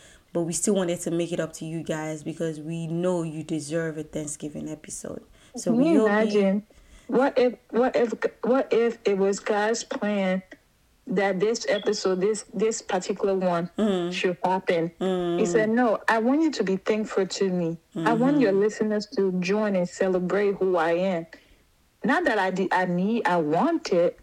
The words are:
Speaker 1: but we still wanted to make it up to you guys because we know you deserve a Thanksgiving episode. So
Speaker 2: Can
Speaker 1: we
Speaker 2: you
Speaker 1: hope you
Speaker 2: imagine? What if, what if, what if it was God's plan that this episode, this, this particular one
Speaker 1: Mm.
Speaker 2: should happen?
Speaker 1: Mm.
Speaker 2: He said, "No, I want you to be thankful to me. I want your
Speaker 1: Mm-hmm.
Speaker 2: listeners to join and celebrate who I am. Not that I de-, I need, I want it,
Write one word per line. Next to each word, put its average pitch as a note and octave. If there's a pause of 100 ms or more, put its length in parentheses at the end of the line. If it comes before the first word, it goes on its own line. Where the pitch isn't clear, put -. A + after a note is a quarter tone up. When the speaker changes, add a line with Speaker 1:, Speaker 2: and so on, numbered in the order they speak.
(340)
Speaker 1:
but F3
we E3+
still G3+
wanted F3
to E3+
make E3+
it F3
up D#3+
to -
you D#3+
guys D#3
because D#3+
we E3
know E3+
you D#3+
deserve D#3
a D#3
Thanksgiving D3+
episode. - (340)
So B3
Speaker 2:
Can A#3
Speaker 1:
we D4+
Speaker 2:
you -
Speaker 1:
hope G#3+
you G3+
Speaker 2:
imagine? G#3 (440)
What C4
if, B3 (160)
what B3
if, A#3 (300)
what B3+
if A3+
it G3+
was G3
God's G#3+
plan G3 (680)
that G3
this A3
episode, G3
this, G3+
this A3
particular G3
one F3
Speaker 1:
Mm. F#3
Speaker 2:
should F3+
happen? F3+ (100)
Speaker 1:
Mm. F3+
Speaker 2:
He G3+
said, G#3+
"No, A#3
I A3+
want B3+
you D#4+
to A#3+
be F#3+
thankful G#3
to G3
me. F3 (160)
I G3+
want C4
your A3
Speaker 1:
Mm-hmm. G3
Speaker 2:
listeners G#3+ (100)
to G3
join G3+
and F3+
celebrate F#3+
who F#3
I E3+ (220)
am. E3 (800)
Not D4+
that A3+
I F#3+
de-, F#3
I F3+
need, F#3+
I F3
want F3
it, F3